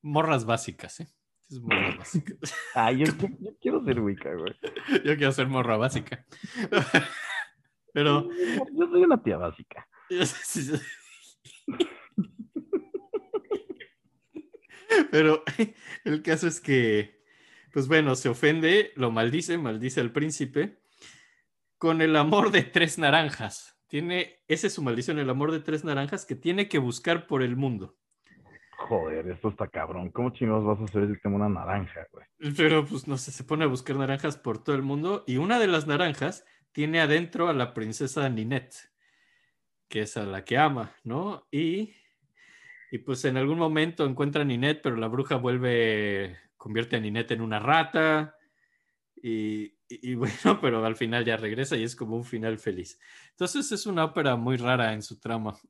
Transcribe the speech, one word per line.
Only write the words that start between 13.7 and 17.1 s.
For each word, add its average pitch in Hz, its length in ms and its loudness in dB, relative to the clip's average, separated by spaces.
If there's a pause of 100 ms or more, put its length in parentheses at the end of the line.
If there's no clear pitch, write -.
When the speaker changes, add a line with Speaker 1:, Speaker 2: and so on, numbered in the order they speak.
Speaker 1:
Pero 156 320 6 (600)
el 160 200 0
caso 160 240 2
es 160 120 -2
que, 110 640 2 (500)